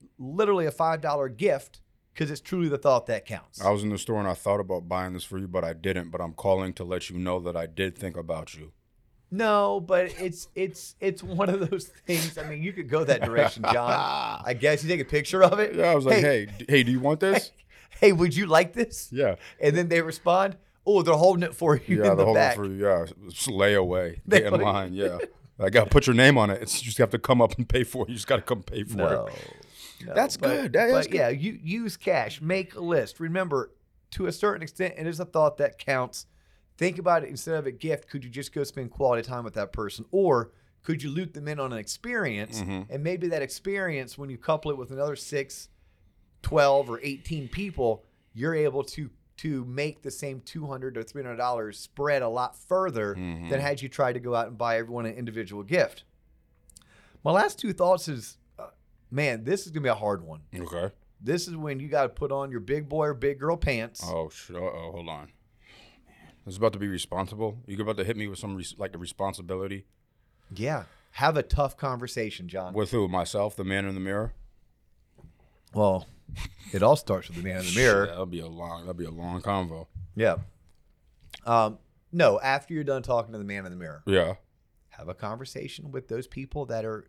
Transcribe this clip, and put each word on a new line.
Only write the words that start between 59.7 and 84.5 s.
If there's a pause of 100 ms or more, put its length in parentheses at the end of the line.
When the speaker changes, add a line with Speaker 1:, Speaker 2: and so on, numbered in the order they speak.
Speaker 1:
gonna
be
a
hard
one. (140)
Speaker 2:
Okay. (320)
Speaker 1:
This
is
when
you
gotta
put
on
your
big
boy
or
big
girl
pants.
Speaker 2:
Oh,
sh-,
uh-oh,
hold
on. (1200)
This
is
about
to
be
responsible.
You're
about
to
hit
me
with
some
res-,
like,
the
responsibility. (680)
Speaker 1:
Yeah. (260)
Have
a
tough
conversation,
John.
Speaker 2:
With
who?
Myself,
the
man
in
the
mirror? (1400)
Speaker 1:
Well, (640)
it
all
starts
with
the
man
in
the
Speaker 2:
<laughs>
Speaker 1:
mirror.
Speaker 2:
Shit,
that'll
be
a
long,
that'll
be
a
long
convo. (280)
Speaker 1:
Yeah. (1080)
Um, (340)
no,
after
you're
done
talking
to
the
man
in
the
mirror,
Speaker 2:
Yeah. (540)